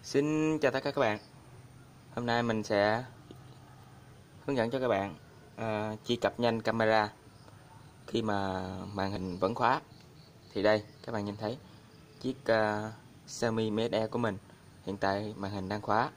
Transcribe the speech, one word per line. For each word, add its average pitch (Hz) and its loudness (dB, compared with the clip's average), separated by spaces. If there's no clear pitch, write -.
Xin 156 2
chào 139 4
tất 135 -2
cả 143 -2
các 139 0
bạn. 107 2
Hôm 120 -4
nay 120 2
mình 113 0
sẽ 107 2
hướng 139 0
dẫn 117 2
cho 131 -2
các 127 0
bạn, 101 0
ờ, 107 -4
truy 120 2
cập 104 0
nhanh 113 2
camera 110 2
khi 117 0
mà 98 -2
màn 98 0
hình 92 -4
vẫn 95 2
khóa. 127 2
Thì 98 -2
đây, 107 6
các 117 -8
bạn 104 -2
nhìn 101 -6
thấy 110 -4
chiếc, 131 -6
ờ, 107 2
Xiaomi 113 0
Mi 110 0
S - -2
E 110 0
của 120 -4
mình 107 0
hiện 98 -6
tại 101 -2
màn 98 -6
hình 95 -6
đang 104 -4
khóa. 113 0